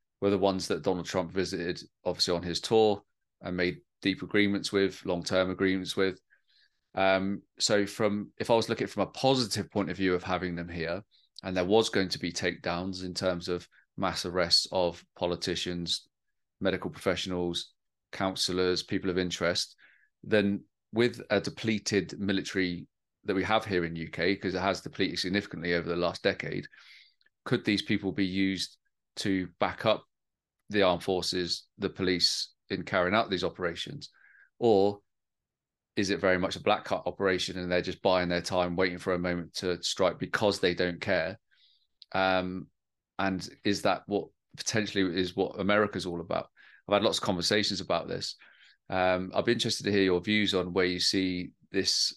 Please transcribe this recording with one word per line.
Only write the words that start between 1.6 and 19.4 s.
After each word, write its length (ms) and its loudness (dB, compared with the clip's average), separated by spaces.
obviously, 320 0
on 80 -2
his 160 -4
tour 420 4
and 140 -6
made 220 0
deep 200 0
agreements 520 0
with, 320 2
long-term 440 2
agreements 460 0
with. 240 0
Um, 480 2
so 280 2
from, 520 -2
if 140 -2
I 40 8
was 120 2
looking 200 -2
from 160 -4
a 80 -4
positive 600 0
point 180 0
of 60 -8
view 180 2
of 100 0
having 340 -2
them 100 -8
here, 360 -6
and 140 -6
there 80 2
was 240 4
going 220 0
to 100 -6
be 140 -4
takedowns 720 -4
in 80 -8
terms 340 -2
of 180 -4
mass 300 -2
arrests 480 2
of 280 0
politicians, 920 -4
medical 280 0
professionals, 800 -2
counselors, 720 0
people 260 -2
of 80 -2
interest, 580 -2